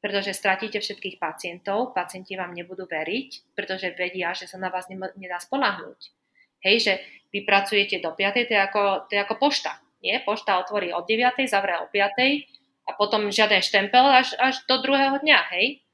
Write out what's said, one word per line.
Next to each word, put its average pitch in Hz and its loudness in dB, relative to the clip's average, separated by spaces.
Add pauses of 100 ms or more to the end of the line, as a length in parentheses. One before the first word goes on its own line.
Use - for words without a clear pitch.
pretože 196 -2
stratíte 202 -2
všetkých 196 -10
pacientov, 175 -6
pacienti 185 -8
vám 180 -8
nebudú 175 -12
veriť, 165 -6
pretože 190 -6
vedia, 180 -4
že 185 -10
sa - -18
na 185 -6
vás 185 -8
nemo-, 190 -10
nedá 180 -10
spoľahnúť. 208 -4 (640)
Hej, 196 6 (120)
že 196 4 (360)
vy 202 -8
pracujete 196 2
do 165 -6
piatej, 202 0
to 226 0
je 196 4
ako, 202 0 (300)
to - -
je 202 2
ako 208 -2
pošta, 277 0 (240)
nie? 190 -2
Pošta 208 0
otvorí 185 -2
od 170 -4
deviatej, 247 2
zavrie 196 0
o - -18
piatej 247 2 (340)
a - -10
potom 208 2
žiaden 208 4
štempel 202 4
až, 262 6
až 262 2
do 262 2
druhého 269 2
dňa, 294 6 (140)
hej? 226 -2